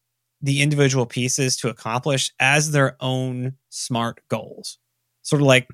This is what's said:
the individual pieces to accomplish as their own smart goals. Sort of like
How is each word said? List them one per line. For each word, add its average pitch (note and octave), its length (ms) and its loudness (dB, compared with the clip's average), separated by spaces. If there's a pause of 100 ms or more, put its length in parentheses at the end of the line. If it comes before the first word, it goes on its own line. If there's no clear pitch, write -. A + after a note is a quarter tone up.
(400)
the C#3 220 0
individual C#3 440 2
pieces B2+ 520 -2
to B2 100 -4
accomplish B2+ 720 -4
as D3 320 2
their C#3 280 2
own C3 560 -4 (120)
smart A#2 600 -6
goals. - 500 -10 (440)
Sort D3 180 0
of C#3+ 60 4
like B2+ 280 6